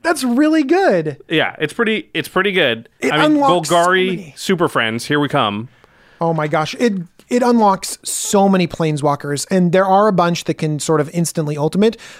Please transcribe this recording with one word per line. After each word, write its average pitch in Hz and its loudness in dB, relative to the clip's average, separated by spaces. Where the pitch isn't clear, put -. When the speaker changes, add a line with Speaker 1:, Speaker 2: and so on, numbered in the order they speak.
Speaker 1:
That's 320 -2
really 302 2
good. 247 0
Speaker 2:
Yeah, 139 0
it's - -4
pretty, 220 -2
it's 165 -4
pretty 190 -2
good. 131 0
Speaker 1:
It 254 -2
Speaker 2:
I 151 0
mean, 156 4
Speaker 1:
unlocks 180 2
so 170 2
Speaker 2:
Golgari, 180 2
Speaker 1:
many. 175 -8
Speaker 2:
Super 175 -2
Friends, 117 -2
here 147 -2
we 147 -2
come. 113 -2
Speaker 1:
Oh 165 0
my 151 -4
gosh. 156 -2
It, 233 0
it 247 0
unlocks 220 0
so - 0
many 185 2
planeswalkers, 143 -4
and 180 2
there 185 2
are 196 4
a 208 2
bunch 175 0
that 165 -2
can 151 -4
sort 156 0
of 151 -2
instantly 156 -4
ultimate, 185 2